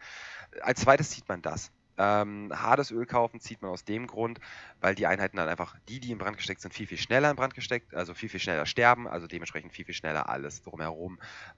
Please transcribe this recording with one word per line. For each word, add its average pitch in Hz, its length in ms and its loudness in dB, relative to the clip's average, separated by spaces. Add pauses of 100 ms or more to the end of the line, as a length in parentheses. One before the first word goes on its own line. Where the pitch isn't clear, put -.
(640)
Als 123 180 2
zweites 143 300 8
zieht - 180 -10
man 90 140 -2
das. - 280 -4 (280)
Ähm, 104 560 2
Hades 131 360 2
Öl 117 140 -2
kaufen 120 340 0
zieht - 220 -14
man 98 100 -6
aus 87 140 -6
dem 113 220 -4
Grund, 117 340 -4 (400)
weil 95 140 4
die 101 120 2
Einheiten 98 300 2
dann 82 140 2
einfach, 87 260 -4 (120)
die, 123 120 -10
die 123 100 -6
in 113 60 -4
Brand 98 220 -4
gesteckt - 240 -6
sind, 95 100 -10
viel, 107 140 -8
viel 87 100 -10
schneller 135 320 4
in 143 80 2
Brand 131 180 -2
gesteckt, - 400 -4
also 87 200 -2
viel, 110 160 -8
viel 92 100 -4
schneller 82 240 2
sterben, 120 420 6
also 85 200 -4
dementsprechend 82 480 -8
viel, - 100 -12
viel 82 100 -10
schneller 78 360 -2
alles 69 320 -6
drumherum 80 560 -8 (400)